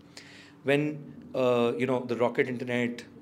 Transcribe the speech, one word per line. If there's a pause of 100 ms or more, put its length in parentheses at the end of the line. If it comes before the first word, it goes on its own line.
(680)
When, (400)
uh,
you
know,
the
rocket
internet, (200)